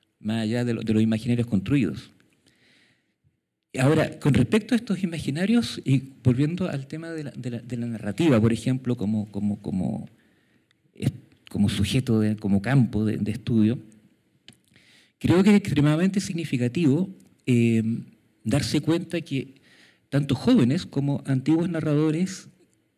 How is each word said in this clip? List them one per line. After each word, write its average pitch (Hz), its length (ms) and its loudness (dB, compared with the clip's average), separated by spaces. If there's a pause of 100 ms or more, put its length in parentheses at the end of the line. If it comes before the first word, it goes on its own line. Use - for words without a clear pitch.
(200)
más 110 220 -4
allá 117 220 -2
de, 120 100 -2
lo, - 80 -6
de 107 120 0
los 110 80 4
imaginarios 117 440 0
construidos. 98 640 -2 (1700)
Ahora, 147 420 2
con 143 140 4
respecto 214 400 2
a - 20 4
estos 196 260 -2
imaginarios, 170 800 -2
y 131 280 0 (100)
volviendo 156 460 0
al 135 180 -8
tema 165 240 -12
de 160 140 -8
la, 147 80 -12
de 127 180 -10
la, 117 80 -6
de 120 180 -12
la 120 100 -4
narrativa, 113 540 0
por 113 120 4
ejemplo, 123 440 -2
como, 107 360 -4
como, 101 280 -4
como, - 480 -4 (840)
es-, - 180 -4 (380)
como 98 180 0
sujeto, 110 520 0
de, 107 160 0
como 98 260 0
campo 113 420 2
de, 104 120 0
de 104 160 -4
estudio, 113 460 2 (1400)
creo 170 240 4
que 208 80 6
es 202 60 8
extremadamente 160 640 2
significativo, 147 880 0 (360)
eh, 117 360 4 (640)
darse 143 360 -2
cuenta 165 420 -2
que - 380 -8 (500)
tanto 139 240 0
jóvenes 170 500 2
como 139 400 -4
antiguos 156 460 0
narradores, 156 760 -2 (500)